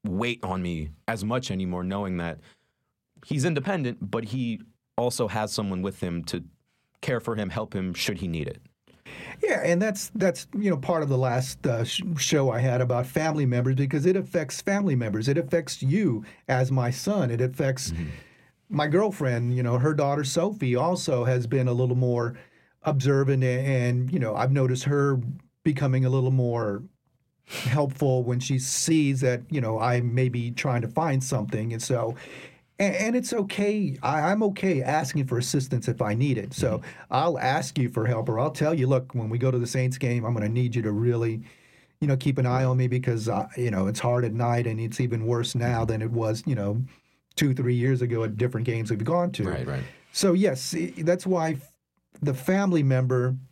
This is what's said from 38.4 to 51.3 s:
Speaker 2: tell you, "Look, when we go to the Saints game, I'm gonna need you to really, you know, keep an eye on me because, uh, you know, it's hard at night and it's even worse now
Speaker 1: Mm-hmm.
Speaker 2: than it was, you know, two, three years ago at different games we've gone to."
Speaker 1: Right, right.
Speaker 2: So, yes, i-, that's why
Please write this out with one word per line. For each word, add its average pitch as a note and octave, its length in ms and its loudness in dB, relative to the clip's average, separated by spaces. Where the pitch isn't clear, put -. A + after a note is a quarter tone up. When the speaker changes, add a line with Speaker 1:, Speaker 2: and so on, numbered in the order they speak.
Speaker 2:
tell D3+ 220 2
you, C3 140 2
"Look, C3 280 0
when A2+ 140 -2
we A#2 80 -2
go B2+ 140 2
to B2+ 60 0
the A#2+ 100 0
Saints B2+ 300 0
game, A#2+ 280 0
I'm A#2 80 0
gonna G#2+ 140 0
need A#2 280 0
you A#2 80 2
to G#2+ 80 0
really, A2+ 500 0
you D3+ 80 0
know, C3+ 80 4
keep C3+ 220 0
an C3 80 2
eye B2+ 180 2
on B2+ 140 2
me B2+ 100 2
because, A#2+ 400 0
uh, G#2 200 0
you A#2+ 140 0
know, F#2+ 160 2
it's - 120 -2
hard A#2+ 240 2
at G#2+ 100 -2
night A#2+ 340 0
and A2 120 -2
it's A2+ 220 -4
even A#2+ 240 0
worse A#2+ 300 0
now A#2+ 260 0
Speaker 1:
Mm-hmm. A2+ 100 0
Speaker 2:
than A2 120 -2
it A2 80 -2
was, A2 340 0
you C#3 100 0
know, G#2 280 0
two, C#3 180 2
three B2 220 0
years B2+ 260 2
ago A#2+ 220 0
at G#2+ 140 -4
different A#2+ 280 0
games A2+ 260 -2
we've G#2+ 120 -2
gone F3 280 0
to." - 120 -4
Speaker 1:
Right, D2+ 240 -2
right. C2 160 -6
Speaker 2:
So, F#3+ 200 2
yes, F3 420 0
i-, E3 240 -4
that's E3+ 260 0
why E3 280 0